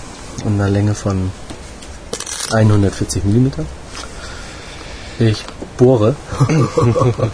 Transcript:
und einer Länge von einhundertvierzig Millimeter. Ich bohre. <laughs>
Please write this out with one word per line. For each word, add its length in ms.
und 100
einer 160
Länge 260
von 340
einhundertvierzig 720
Millimeter. 420
Ich 240
bohre. 380
<laughs> 560